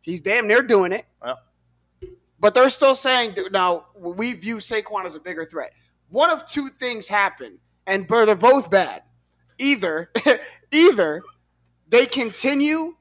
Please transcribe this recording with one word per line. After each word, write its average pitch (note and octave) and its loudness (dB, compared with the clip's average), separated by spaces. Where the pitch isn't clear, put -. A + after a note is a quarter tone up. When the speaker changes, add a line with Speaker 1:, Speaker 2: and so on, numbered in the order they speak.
Speaker 1:
he's E3+ -10
damn A3 0
near A3+ 4
doing G3+ 2
it. F#3 -6
Speaker 2:
Well. B2 -10
Speaker 1:
But G#3 2
they're B3+ 6
still C4+ 2
saying, A#3+ -2
now, F3+ 0
we F#3 -6
view G#3+ -8
Saquon G#3 -6
as D#3+ -12
a D#3 -16
bigger E3 -12
threat. D#3+ -12
One C#4+ 0
of D#4+ -6
two C#4 -8
things A#3+ -10
happen, F#3+ -4
and F#3+ -4
they're A3 4
both A#3+ 4
bad. E3 -2
Either, F#3 -2
<laughs> - -18
either G#3 4
they A#3+ 4
continue C#4+ -2